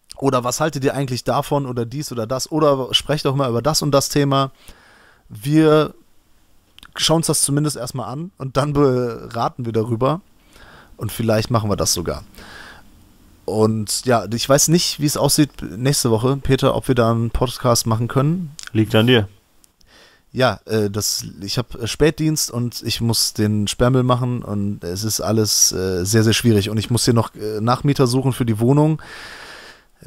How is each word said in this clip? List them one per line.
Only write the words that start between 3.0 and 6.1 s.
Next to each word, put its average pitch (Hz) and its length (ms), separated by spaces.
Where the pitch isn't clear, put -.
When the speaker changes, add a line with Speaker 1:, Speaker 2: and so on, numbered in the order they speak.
Speaker 1:
doch 135 100
mal 139 140
über 117 140
das 151 200
und 147 100
das 139 160
Thema.“ 139 420
Wir 151 680